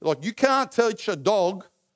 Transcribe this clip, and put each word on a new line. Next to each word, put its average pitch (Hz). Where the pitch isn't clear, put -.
Like, 156
you 214
can't 262
teach 226
a 202
dog 185